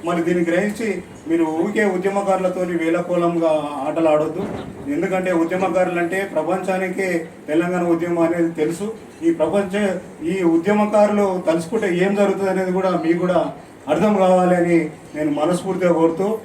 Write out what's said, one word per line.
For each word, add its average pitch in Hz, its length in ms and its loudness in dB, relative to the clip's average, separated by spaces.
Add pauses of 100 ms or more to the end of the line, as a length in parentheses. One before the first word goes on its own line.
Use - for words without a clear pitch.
మరి 170 200 0
దీన్ని 180 220 0
గ్రహించి 208 400 -2 (400)
మీరు 165 160 2 (120)
ఊరికే 208 280 0 (120)
ఉద్యమకారులతోని 185 840 -2
వేలకోలంగా 170 680 0 (340)
ఆటలు 160 260 0
ఆడొద్దు. 160 300 0 (520)
ఎందుకంటే 185 360 -2 (120)
ఉద్యమకారులు 180 600 0
అంటే 175 160 -2 (160)
ప్రపంచానికే 185 760 -2 (420)
తెలంగాణ 175 320 0 (120)
ఉద్యమం 170 320 0
అనేది 170 240 0 (100)
తెలుసు. 180 280 -2 (380)
ఈ 165 140 4
ప్రపంచ, 185 340 0 (580)
ఈ 190 40 -2 (200)
ఉద్యమకారులు 208 680 2 (220)
తలుచుకుంటే 214 420 0 (140)
ఏం 202 160 2
జరుగుతుంది 190 340 2
అనేది 185 240 0
కూడా 185 140 2 (120)
మీకు 170 220 2
కూడా 180 140 2 (520)
అర్థం 196 200 2 (120)
కావాలి 180 380 4
అని 170 160 4 (380)
నేను 151 140 -2 (100)
మనస్ఫూర్తిగా 175 600 0
కోరుతూ 165 260 2 (180)